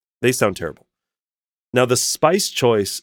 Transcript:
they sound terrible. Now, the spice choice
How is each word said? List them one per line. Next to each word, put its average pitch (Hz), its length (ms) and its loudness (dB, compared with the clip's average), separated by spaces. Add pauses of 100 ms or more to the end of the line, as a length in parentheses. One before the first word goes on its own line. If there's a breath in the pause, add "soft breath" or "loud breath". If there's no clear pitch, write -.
(220)
they 120 100 2
sound 101 240 -2
terrible. 80 300 -12 (840)
Now, 123 140 2
the 123 100 2
spice 175 520 0
choice 110 540 0